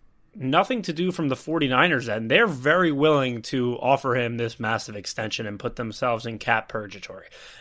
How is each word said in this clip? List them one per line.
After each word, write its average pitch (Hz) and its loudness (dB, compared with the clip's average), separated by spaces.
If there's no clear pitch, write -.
nothing 185 2
to 170 -4
do 175 0
from 160 -2
the 131 0
forty-niners 151 2
end. 113 -4
They're 214 6
very 156 2
willing 139 4
to 123 -2
offer 131 2
him 120 -2
this 117 -4
massive 110 -2
extension 107 -6
and 104 -8
put 127 -6
themselves 117 -2
in 113 -8
cap 113 0
purgatory. 101 -10